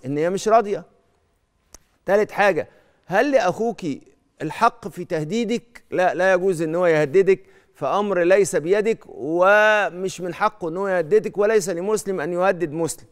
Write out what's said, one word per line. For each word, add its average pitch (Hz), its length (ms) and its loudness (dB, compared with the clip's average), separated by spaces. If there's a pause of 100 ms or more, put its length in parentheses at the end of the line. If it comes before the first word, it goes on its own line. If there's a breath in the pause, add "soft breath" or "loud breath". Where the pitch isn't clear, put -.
ان 143 120 -4
هي 165 120 0
مش 196 180 -4
راضيه. 208 360 0 (1200 soft breath)
تالت 202 240 2
حاجه، 180 380 0 (380 soft breath)
هل 240 260 0
لاخوك 220 480 0 (640)
الحق 208 460 -2
في 175 160 -12
تهديدك؟ 180 880 -4
لا، 170 240 0
لا 185 180 2
يجوز 180 300 0
ان 160 120 -4
هو 180 120 0
يهددك، 165 540 2 (340 soft breath)
فامر 180 480 -2
ليس 185 340 2
بيدك، 202 420 0 (100)
ومش 185 1120 2
من 175 140 -8
حقه 190 340 -4
ان 160 80 -6
هو 196 120 -4
يهددك، 180 500 0
وليس 208 300 2
لمسلم 190 520 -4
ان 160 120 -6
يهدد 175 400 -2
مسلم. 165 400 -6